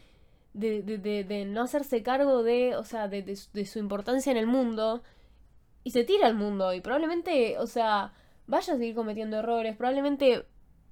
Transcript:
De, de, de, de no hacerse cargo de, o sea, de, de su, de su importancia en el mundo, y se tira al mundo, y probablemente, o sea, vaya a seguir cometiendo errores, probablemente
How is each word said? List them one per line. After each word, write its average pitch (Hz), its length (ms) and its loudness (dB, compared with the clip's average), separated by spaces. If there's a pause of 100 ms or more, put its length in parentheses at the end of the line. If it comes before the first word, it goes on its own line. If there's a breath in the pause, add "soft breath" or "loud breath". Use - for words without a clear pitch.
(540 soft breath)
De, 214 280 -2
de, 208 160 -6
de, 208 260 -4
de 202 220 -6
no 208 160 -2
hacerse 254 420 -2
cargo 269 400 2
de, 240 320 2
o - 80 -4
sea, 214 240 -6
de, 196 140 -6
de 196 140 -10
su, - 180 -16
de 202 120 -4
su 208 140 -8
importancia 214 520 0
en 247 60 2
el 220 100 2
mundo, 233 560 0 (800 soft breath)
y 254 80 -8
se 240 120 2
tira 370 240 6
al 226 80 4
mundo, 202 380 0
y 185 80 -6
probablemente, 311 800 0
o 233 80 -2
sea, 214 460 0 (340 soft breath)
vaya 339 260 0
a 277 40 2
seguir 233 180 -4
cometiendo 214 420 -4
errores, 220 380 0
probablemente 277 680 2 (460)